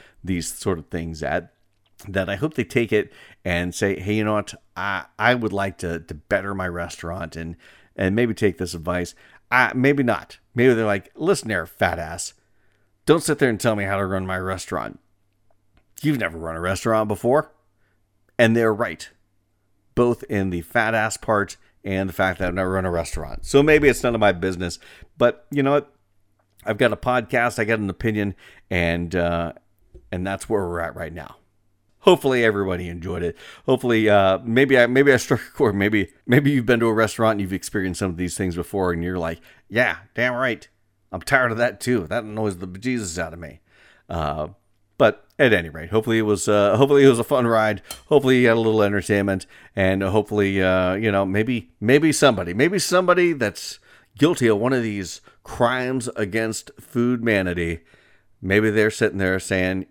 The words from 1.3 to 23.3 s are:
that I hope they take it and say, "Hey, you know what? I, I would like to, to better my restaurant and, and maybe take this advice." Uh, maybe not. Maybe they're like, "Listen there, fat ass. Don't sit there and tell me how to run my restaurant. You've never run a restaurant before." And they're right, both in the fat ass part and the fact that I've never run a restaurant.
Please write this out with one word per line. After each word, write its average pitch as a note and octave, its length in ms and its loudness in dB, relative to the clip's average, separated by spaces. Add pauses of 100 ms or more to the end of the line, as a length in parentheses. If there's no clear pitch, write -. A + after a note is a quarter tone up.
that F#2+ 220 -4
I G2 60 -4
hope D#3 180 -6
they A#2+ 100 -2
take A#2 300 -2
it - 180 0 (320)
and F2+ 300 -4
say, G2 260 -2
"Hey, G2+ 140 -2
you G#2+ 100 0
know G#2+ 80 -2
what? G#2 220 -4 (200)
I, F#2+ 300 -6 (140)
I A#2 160 4
would A2+ 180 -2
like G2 260 -4
to, E2+ 220 -6
to D#2+ 140 -16
better G2 400 -4
my F#2 120 -6
restaurant E2+ 720 -10
and, E2 200 -10 (380)
and F#2+ 220 0
maybe A#2 160 2
take G2+ 240 0
this F2+ 160 -6
advice." F2 420 -6 (360)
Uh, B2 240 2
maybe C#3 280 2
not. A2 360 -4 (160)
Maybe B2 180 4
they're A2+ 140 2
like, G2+ 280 -2
"Listen E3 340 -2
there, F#2 180 -2
fat E2+ 320 -2
ass. E2 340 -10 (720)
Don't D#3 180 4
sit D3+ 160 -2
there C3 120 2
and G#2+ 100 -4
tell A2 160 0
me G2+ 80 -4
how G2 140 -2
to G2 80 -2
run F#2+ 180 -2
my F#2 140 -4
restaurant. F#2 600 -8 (1040)
You've C#3+ 180 0
never E2 200 -6
run E2 180 -8
a E2 40 -8
restaurant G#2+ 460 0
before." A#2+ 460 0 (840)
And A2+ 180 6
they're A2+ 160 4
right, G2+ 340 -6 (880)
both A#2+ 280 2
in F#2+ 260 -2
the F2 140 -4
fat A2+ 320 -2
ass A2 240 -2
part G2+ 400 -2 (260)
and F#2+ 240 -2
the F2+ 60 -10
fact F#2+ 240 0
that F2+ 100 -2
I've F2 60 -4
never F#2 160 -2
run F#2+ 160 -2
a F2+ 40 -2
restaurant. D#2+ 540 -6